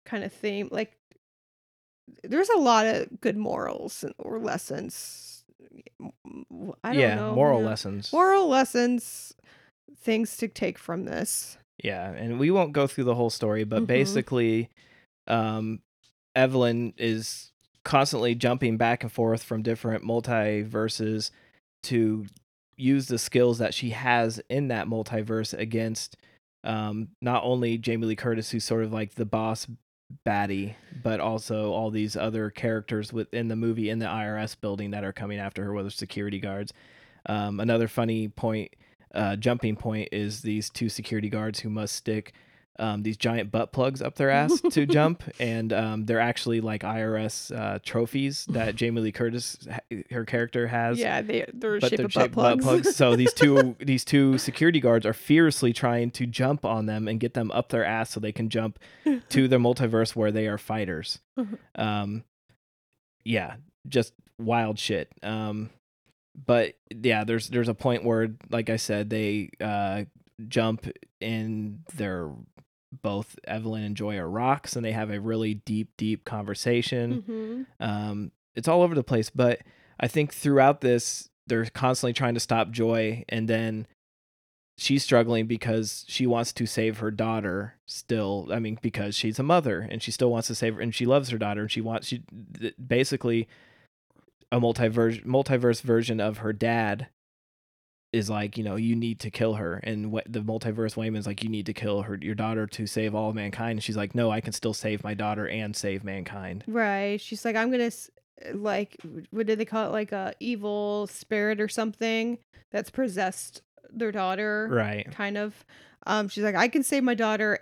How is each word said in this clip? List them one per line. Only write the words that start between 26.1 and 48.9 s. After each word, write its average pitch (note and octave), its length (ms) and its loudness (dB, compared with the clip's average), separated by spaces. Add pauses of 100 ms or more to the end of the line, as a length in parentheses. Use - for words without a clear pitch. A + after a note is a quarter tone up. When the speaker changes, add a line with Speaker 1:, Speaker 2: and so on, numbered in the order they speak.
Speaker 2:
um, G#2+ 460 -4 (120)
not B2 220 2
only A#2+ 340 2
Jamie A2+ 300 -2
Lee A2 80 0
Curtis, A2+ 360 -2
who's A2+ 140 -2
sort A2+ 180 0
of A2 80 -4
like A2 240 -4
the A#2 100 -2
boss A2 420 -2 (600)
baddie, G2+ 480 0 (260)
but A2+ 180 0
also G#2+ 520 -2
all G#2+ 180 0
these G#2+ 260 -2
other G#2+ 340 -2
characters A2 640 -4
within A#2 340 -4
the A2+ 80 -2
movie A2+ 340 0
in A2+ 100 -2
the A2 80 -4
I G#2+ 200 -4
R G#2+ 100 -4
S A2 180 -6
building G2+ 360 -6
that G2+ 120 -6
are G2 100 -4
coming G2+ 260 -8
after G2 240 -6
her, G2+ 100 -4
whether G2+ 160 -4
security G2+ 500 -6
guards. G2+ 340 -8 (540)
Um, G#2 320 -2
another A#2 280 2
funny A2+ 400 0
point, A2 440 -4 (420)
uh, G2+ 220 0
jumping A2+ 400 2
point, G#2+ 360 -4
is G#2 300 -4
these G#2+ 280 -2
two A#2 200 -2
security G#2+ 400 -4
guards G#2+ 320 -4
who A2 80 -6
must G#2+ 260 -4
stick, G#2+ 380 -4 (440)
um, G#2 260 -2
these A2 120 0
giant A2+ 360 -2
butt A2+ 200 0
plugs C3 300 0
up - 140 -4
their C3+ 140 4
ass C#3+ 300 6 (120)
to D3 140 4
Speaker 1:
<laughs> D3+ 120 6
Speaker 2:
jump, D#3+ 260 4 (160)
and, A2+ 320 0
um, A2 340 0
they're A2+ 140 4
actually, A#2 400 2
like, G#2+ 240 -2
I A2 200 -2
R A2 120 0
S, A2 340 -4
uh, G#2 320 -4
trophies C#3 680 -2
that A2+ 260 0
Speaker 1:
<laughs> - 0 -
Speaker 2:
Jamie A#2 260 0